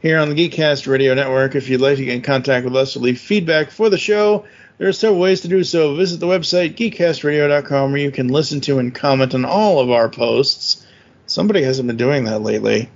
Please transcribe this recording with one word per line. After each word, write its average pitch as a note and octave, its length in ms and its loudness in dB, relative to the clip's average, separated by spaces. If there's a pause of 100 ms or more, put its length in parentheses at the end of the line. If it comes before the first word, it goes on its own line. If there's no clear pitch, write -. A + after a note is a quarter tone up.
here D#3+ 180 0
on D3+ 100 2
the D3+ 200 0
Geekcast D3 380 0
Radio C3+ 280 2
Network. C3 420 0
If A#2 120 -4
you'd B2+ 120 0
like C#3 160 2
to C3+ 80 -4
get B2+ 100 -4
in B2 80 -6
contact C3 420 0
with B2+ 120 -2
us C3+ 180 -2
or B2+ 60 -8
leave B2 180 0
feedback E3 520 0
for A3 200 0
the F#3+ 80 2
show, G#3 460 0 (340)
there F3 80 -2
are F#3+ 60 0
several G#3+ 260 2
ways F#3 220 2
to - 80 -10
do F#3 160 2
so. D3+ 320 0
Visit F3 240 -2
the F3 60 -4
website, F3+ 500 0
geekcastradio D3+ 720 0
dot D3 160 2
com, C#3 260 0
where C#3 120 -2
you C#3+ 100 -2
can C3+ 160 -2
listen D3 320 -2
to C#3 180 0
and B2 160 -2
comment C3+ 400 0
on B2+ 100 0
all F#3+ 360 2
of B2 100 2
our A#2 200 2
posts. - 760 -2 (400)
Somebody C#3+ 360 0
hasn't C3 260 -2
been A2+ 80 -4
doing B2+ 280 2
that A2 180 -2
lately. G#2+ 540 -2